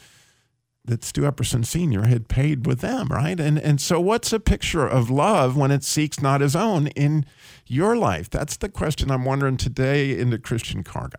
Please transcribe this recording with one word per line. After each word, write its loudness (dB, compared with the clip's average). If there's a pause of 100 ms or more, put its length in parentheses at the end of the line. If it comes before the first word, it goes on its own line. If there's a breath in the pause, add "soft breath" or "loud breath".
(840 soft breath)
that -4
Stu -4
Epperson 0
Senior 0
had 2
paid 0
with 0
them, -4
right? -2
And, 2
and 2
so 0
what's 0
a 0
picture 0
of 2
love 2
when 4
it 2
seeks -2
not 2
his 2
own 2
in 0 (440 loud breath)
your 2
life? 0
That's -6
the -6
question -2
I'm 0
wondering 0
today 0
in 0
the -2
Christian -6
Car -10